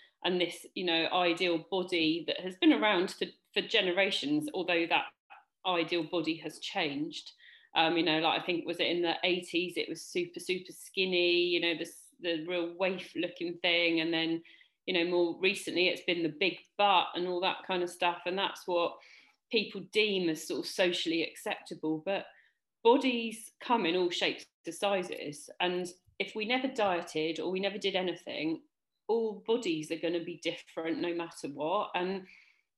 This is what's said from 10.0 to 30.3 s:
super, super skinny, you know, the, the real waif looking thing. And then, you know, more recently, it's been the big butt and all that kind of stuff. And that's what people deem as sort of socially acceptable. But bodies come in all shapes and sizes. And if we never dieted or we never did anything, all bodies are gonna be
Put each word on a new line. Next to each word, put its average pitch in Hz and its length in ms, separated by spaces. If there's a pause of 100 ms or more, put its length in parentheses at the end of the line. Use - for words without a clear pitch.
super, 175 360
super 185 340
skinny, 175 760
you 170 140
know, 170 180
the, 165 80 (340)
the 165 260
real 170 320
waif 185 380
looking 170 460
thing. 170 380
And 165 140
then, 165 280 (440)
you 185 80
know, 170 160
more 175 300
recently, 185 480
it's - 160
been 175 180
the 151 160
big 180 200 (200)
butt 202 280 (100)
and 175 100
all 180 140
that 185 260
kind 185 160
of 175 80
stuff. 175 360
And 180 120
that's - 280
what 170 260 (580)
people 202 300 (120)
deem 196 360
as 156 180
sort 156 140
of - 100
socially 175 540
acceptable. 156 800
But 196 220 (580)
bodies 240 680 (100)
come - 240
in 170 100
all 180 140
shapes 170 340 (220)
and 165 80
sizes. 180 720 (120)
And 180 260 (320)
if 190 160
we 214 100
never 254 240
dieted 170 720
or 175 100
we 185 100
never 196 180
did 196 160
anything, 165 680 (480)
all 220 380
bodies 180 440
are 165 60
gonna 170 280
be 165 180